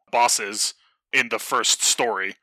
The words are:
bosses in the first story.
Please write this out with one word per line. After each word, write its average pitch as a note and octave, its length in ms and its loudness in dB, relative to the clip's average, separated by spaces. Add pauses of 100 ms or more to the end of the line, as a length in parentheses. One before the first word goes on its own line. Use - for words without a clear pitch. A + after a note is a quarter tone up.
(120)
bosses A2+ 600 0 (400)
in B2+ 160 0
the A2+ 100 -2
first - 420 0
story. G#2 600 0